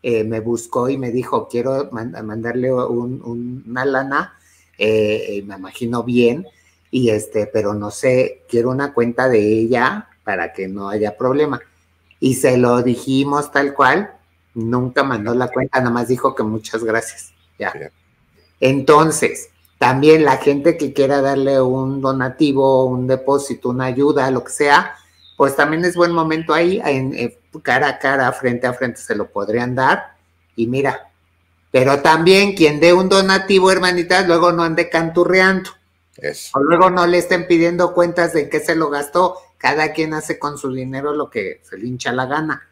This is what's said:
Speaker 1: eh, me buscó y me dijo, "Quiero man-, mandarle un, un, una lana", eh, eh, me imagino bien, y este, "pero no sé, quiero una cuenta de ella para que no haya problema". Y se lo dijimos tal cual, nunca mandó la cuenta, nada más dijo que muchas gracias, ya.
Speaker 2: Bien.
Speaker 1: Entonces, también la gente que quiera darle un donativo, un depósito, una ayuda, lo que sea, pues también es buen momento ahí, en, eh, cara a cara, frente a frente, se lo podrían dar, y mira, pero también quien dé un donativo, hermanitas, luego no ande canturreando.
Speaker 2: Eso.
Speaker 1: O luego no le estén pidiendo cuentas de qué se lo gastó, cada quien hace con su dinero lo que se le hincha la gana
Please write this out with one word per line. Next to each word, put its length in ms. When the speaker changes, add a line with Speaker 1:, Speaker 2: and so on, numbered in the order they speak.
Speaker 1:
eh, 220
me 160
buscó 500
y 80
me 140
dijo, 380
"Quiero 420
man-, 240
mandarle 460
un, 540
un, 420
una 180
lana", 480
eh, 480
eh, 60
me 120
imagino 460
bien, 420
y 200
este, 380
"pero 260
no 180
sé, 560
quiero 220
una 240
cuenta 340
de 140
ella 680
para 300
que 160
no 200
haya 280
problema". 420
Y 140
se 220
lo 240
dijimos 720
tal 220
cual, 400
nunca 500
mandó 320
la 140
cuenta, 300
nada 120
más 160
dijo 260
que 100
muchas 420
gracias, 480
ya. 160
Speaker 2:
Bien. 180
Speaker 1:
Entonces, 920
también 480
la 120
gente 400
que 160
quiera 280
darle 400
un 400
donativo, 840
un 220
depósito, 640
una 160
ayuda, 460
lo 120
que 80
sea, 440
pues 180
también 300
es 100
buen 160
momento 420
ahí, 300
en, 320
eh, 220
cara 260
a 100
cara, 340
frente 340
a 60
frente, 260
se 160
lo 140
podrían 460
dar, 400
y 120
mira, 420
pero 300
también 540
quien 260
dé 120
un 140
donativo, 640
hermanitas, 560
luego 240
no 120
ande 260
canturreando. 800
Speaker 2:
Eso. 420
Speaker 1:
O 40
luego 260
no 180
le 120
estén 280
pidiendo 460
cuentas 400
de 160
qué 100
se 160
lo 140
gastó, 480
cada 360
quien 200
hace 260
con 180
su 160
dinero 400
lo 160
que 340
se 140
le 100
hincha 240
la 140
gana 460